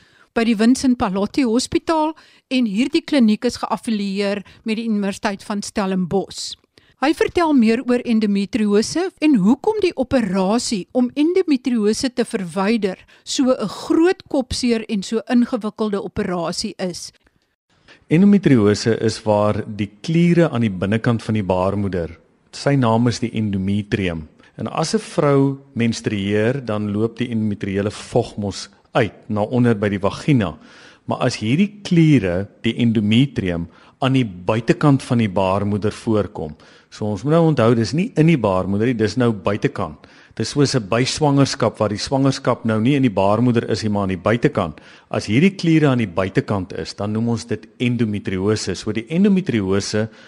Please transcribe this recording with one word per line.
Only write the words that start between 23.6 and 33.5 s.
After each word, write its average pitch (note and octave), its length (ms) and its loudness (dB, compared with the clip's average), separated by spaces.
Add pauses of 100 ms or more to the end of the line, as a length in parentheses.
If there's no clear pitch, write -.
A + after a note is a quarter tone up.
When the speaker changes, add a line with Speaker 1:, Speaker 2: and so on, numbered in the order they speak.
Speaker 2:
En A2 120 -8
as - 260 -4
'n A3 40 -2
vrou C#3 600 0 (160)
menstrueer, A2 920 -2
dan G#2+ 280 -4
loop A2+ 260 -2
die A#2+ 120 -4
endometriële G#2 600 -2
vog - 460 -4
mos G2+ 320 -8 (240)
uit - 360 -2
na G#2+ 120 -2
onder A#2+ 340 2
by G#2 140 0
die G2 120 -2
vagina. G2 560 0 (480)
Maar A#2 140 -4
as B2+ 180 -2
hierdie D3+ 460 0
kliere, A2+ 640 4 (160)
die A2+ 140 -2
endometrium, A2 920 2 (300)